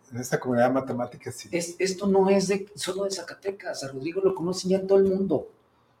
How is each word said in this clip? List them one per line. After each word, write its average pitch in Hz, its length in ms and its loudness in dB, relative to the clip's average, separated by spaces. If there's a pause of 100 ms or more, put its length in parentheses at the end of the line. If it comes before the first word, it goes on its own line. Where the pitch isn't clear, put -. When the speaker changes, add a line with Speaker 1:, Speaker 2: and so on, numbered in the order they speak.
(100)
Speaker 1:
En 120 80 -10
esta 127 200 -2
comunidad 123 320 4
matemática, 123 640 -4
sí. - 200 -16
Speaker 2:
es, 170 260 -4
esto 190 280 -2
no 190 220 6
es 196 200 4
de, 196 260 -2
solo 190 300 -6
de 196 80 -2
Zacatecas. 185 720 -10
A 135 60 -8
Rodrigo 147 340 -6
lo 190 120 2
conoce 180 340 -4
ya 190 80 4
en 190 100 -2
todo 196 120 6
el 196 60 8
mundo. 190 440 0 (520)